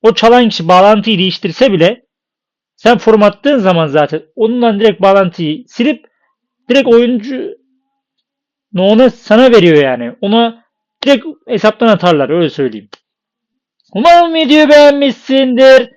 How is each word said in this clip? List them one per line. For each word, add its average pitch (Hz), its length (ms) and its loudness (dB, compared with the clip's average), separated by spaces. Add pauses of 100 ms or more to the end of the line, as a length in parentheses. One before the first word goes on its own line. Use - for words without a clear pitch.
O 220 120 2
çalan 233 360 0
kişi 170 180 -8
bağlantıyı 202 500 2
değiştirse 190 540 -2
bile 190 300 -2 (720)
sen 233 220 0
forum 214 260 0
attığın 269 340 -2
zaman 180 300 -2
zaten 151 340 -4 (140)
onunla 226 440 -2
direkt 208 220 -2
bağlantıyı 185 680 -2
silip - 380 -6 (640)
direkt 247 180 0
oyuncu 247 680 -2 (1200)
ona 214 320 2
sana 240 420 0
veriyor 170 320 4
yani. 123 380 -6
Ona 226 460 -4 (360)
direkt 277 220 0 (220)
hesaptan 214 400 -2
atarlar, 175 420 0
öyle 165 200 -2
söyleyeyim. 110 400 -8 (1040)
Umarım 339 400 2
videoyu 302 360 0
beğenmişsindir. 262 1300 2